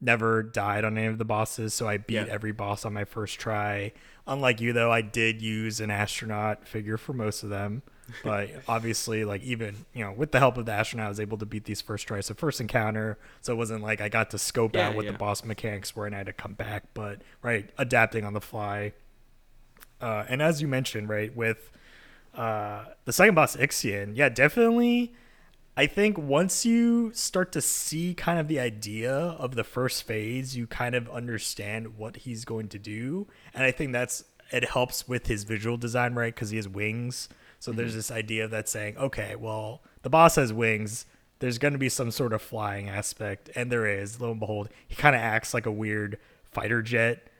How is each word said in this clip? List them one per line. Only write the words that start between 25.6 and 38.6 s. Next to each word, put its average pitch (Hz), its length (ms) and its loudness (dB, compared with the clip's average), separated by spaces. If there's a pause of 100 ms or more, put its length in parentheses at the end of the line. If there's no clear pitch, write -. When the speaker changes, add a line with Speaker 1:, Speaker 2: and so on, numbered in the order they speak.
Speaker 1:
I 143 80 6
think 202 300 2
once 156 480 2
you 233 480 4
start - 400 -2
to 156 80 -2
see 170 540 -2
kind 170 240 0
of 151 100 0
the 156 120 0
idea 110 540 -2
of 147 420 -4
the 113 80 0
first - 400 -2
phase, 123 520 -4
you 120 100 -4
kind 123 280 -2
of 117 160 -2
understand 113 880 -6
what 110 180 -10
he's 120 280 -10
going 110 240 -6
to 104 100 -12
do. 120 480 -6 (280)
And 127 100 -2
I 131 80 6
think 135 200 -2
that's, 123 320 -2 (280)
it 120 180 0
helps - 380 0
with 123 180 -4
his 104 180 -2
visual 110 320 -2
design, 120 380 0
right? 117 200 -2
'Cause 107 160 -6
he 107 60 -4
has 104 120 -4
wings. 107 600 -4 (300)
So - 140 -8
there's 117 180 -2
Speaker 2:
Mm-hmm. 110 80 -4
Speaker 1:
this 110 120 -6
idea 110 380 -4
that's 110 220 -4